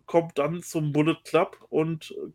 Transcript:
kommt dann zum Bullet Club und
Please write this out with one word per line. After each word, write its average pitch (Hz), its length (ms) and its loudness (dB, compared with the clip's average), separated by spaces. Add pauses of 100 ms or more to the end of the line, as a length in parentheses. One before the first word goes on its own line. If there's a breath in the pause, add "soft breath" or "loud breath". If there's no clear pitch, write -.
kommt 165 320 0
dann 165 240 -2
zum 151 300 -2
Bullet 151 320 2
Club 170 340 0 (100)
und 160 460 -2 (200)